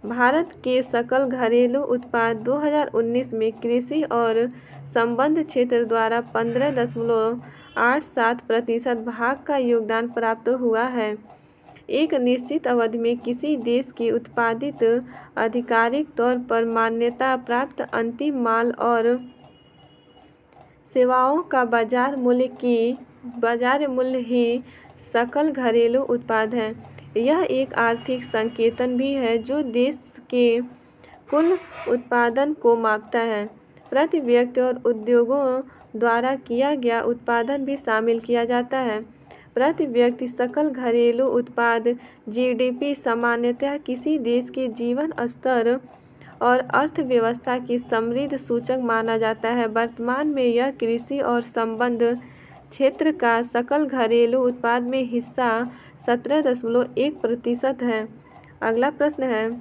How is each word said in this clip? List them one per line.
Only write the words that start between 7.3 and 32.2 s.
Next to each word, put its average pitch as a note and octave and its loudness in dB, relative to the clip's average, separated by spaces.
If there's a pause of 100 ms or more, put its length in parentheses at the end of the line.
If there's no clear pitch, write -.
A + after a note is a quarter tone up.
आठ B3+ 2
सात A#3+ -2
प्रतिशत A#3 0
भाग A#3+ -4
का C#4+ 0
योगदान A#3 0
प्राप्त A3+ -2
हुआ A#3+ 2
है। A3+ -2 (760)
एक D4+ 0
निश्चित B3+ 0
अवधि A#3+ 2
में A#3 0
किसी B3 -2
देश A#3+ 0
की A#3 -2
उत्पादित A#3 -2 (540)
आधिकारिक A#3+ 0
तौर B3 2
पर A#3 0
मान्यता A#3 0
प्राप्त B3+ -4
अंतिम B3 -2
माल A#3 2
और A#3+ 2 (1700)
सेवाओं B3+ 4
का C4 0
बाजार A#3+ 0
मूल्य B3 2
की, B3 0 (400)
बाजार B3 0
मूल्य B3+ -2
ही A#3+ 0 (500)
सकल B3 0
घरेलू A#3+ 2
उत्पाद A3+ -2
है। A3+ -2 (420)
यह D4 2
एक C4 -2
आर्थिक A#3 0
संकेतन A#3 -2
भी C4+ 0
है A#3+ 0
जो C4 -2
देश B3 -2 (140)
के A#3+ 4 (680)
कुल E4 4 (300)
उत्पादन A#3+ 0